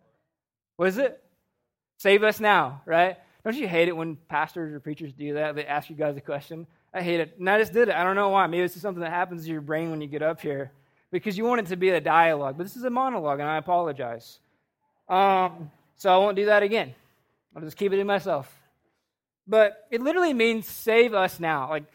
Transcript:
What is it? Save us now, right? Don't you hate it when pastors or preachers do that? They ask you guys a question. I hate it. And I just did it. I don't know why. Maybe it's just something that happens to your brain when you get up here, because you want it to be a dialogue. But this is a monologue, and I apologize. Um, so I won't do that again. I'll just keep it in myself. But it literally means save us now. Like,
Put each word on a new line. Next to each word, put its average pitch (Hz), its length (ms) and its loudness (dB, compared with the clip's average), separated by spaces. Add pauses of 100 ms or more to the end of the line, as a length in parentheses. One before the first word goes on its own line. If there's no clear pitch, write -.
(760)
What 180 100 2
is 190 100 -2
it? 262 240 -2 (760)
Save 202 260 6
us 214 160 2
now, 165 460 2
right? 175 320 2 (260)
Don't 226 140 -6
you 254 100 -4
hate 170 200 2
it 170 100 -2
when 165 180 -6
pastors 156 580 -6
or 143 60 -14
preachers 151 340 -12
do 143 200 -8
that? 151 220 -4
They 147 100 -8
ask 147 240 -6
you 160 60 -18
guys 147 200 -4
a 139 60 -14
question. 160 460 -12 (260)
I 185 80 -6
hate 170 180 -2
it. 160 200 -6
And 185 100 -2
I 208 80 4
just 196 160 0
did 226 160 4
it. 170 60 0
I 170 80 0
don't 190 120 0
know 202 140 0
why. 190 180 4
Maybe 170 160 -2
it's 175 120 -4
just 170 80 -14
something 185 180 -8
that 165 100 -6
happens 175 340 -6
to 165 60 -8
your 156 100 -8
brain 160 300 -4
when 156 100 -8
you 147 60 -10
get 147 140 -8
up 160 200 -2
here, 139 300 -8 (380)
because 185 280 -4
you 220 80 -2
want 240 160 0
it 180 60 -8
to 185 80 -6
be 185 140 0
a 175 100 2
dialogue. 151 580 2
But 175 60 -8
this 196 120 -14
is 247 80 -12
a 254 60 -4
monologue, 233 500 -2
and 147 100 -4
I 156 80 -2
apologize. 147 840 -4 (720)
Um, 185 600 2 (260)
so 190 160 4
I 185 40 8
won't 202 180 4
do 202 100 0
that 208 180 6
again. 196 300 -2 (600)
I'll 160 80 -14
just 156 140 -14
keep 196 140 0
it 196 80 2
in 202 80 0
myself. 185 460 -2 (920)
But 208 420 2
it 233 120 -4
literally 320 320 2
means 226 340 0
save 226 480 2
us 185 240 0
now. 151 320 -2
Like, 151 240 -4